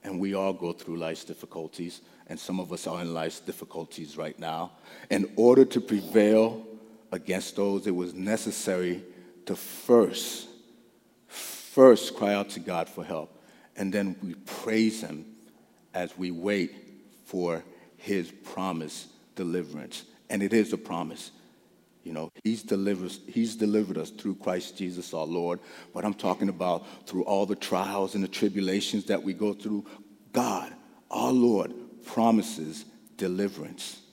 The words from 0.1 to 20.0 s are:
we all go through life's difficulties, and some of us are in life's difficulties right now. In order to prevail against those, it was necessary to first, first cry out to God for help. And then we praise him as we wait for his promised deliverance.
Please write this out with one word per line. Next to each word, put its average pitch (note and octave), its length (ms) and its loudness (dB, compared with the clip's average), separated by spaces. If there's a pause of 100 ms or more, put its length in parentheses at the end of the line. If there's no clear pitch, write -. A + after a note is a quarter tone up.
we G2 140 0
all F#2+ 180 2
go E2+ 180 -4
through E2+ 240 -8
life's E2 300 -6
difficulties, - 720 -10 (280)
and E2 120 -12
some F#2 220 -4
of F2+ 100 -8
us F2 160 -8
are E2+ 140 -4
in E2+ 120 -6
life's D#2+ 280 -4
difficulties D#2+ 720 -12
right D#2 240 -8
now. E2 320 -6 (380)
In G2 260 0
order B2+ 300 12
to B2 160 0
prevail A2 840 4 (460)
against F#2 460 -4
those, G2+ 300 0
it F#2 80 2
was F2+ 180 -4
necessary F#2 920 -2 (420)
to F#2 120 -4
first, - 920 4 (800)
first - 880 6
cry G2+ 180 2
out G2+ 180 -2
to F#2 100 -10
God E2+ 260 -2
for - 160 -12
help. D#2 340 -8 (380)
And G2 180 -2
then G2 300 0
we F2 120 -8 (100)
praise A2 560 0
him D2+ 240 -10 (680)
as F2+ 240 -6
we F2+ 140 -4
wait F#2 420 -2 (520)
for E2+ 400 -4 (320)
his F#2 340 -2
promised E2+ 760 -8 (280)
deliverance. E2 680 -6 (240)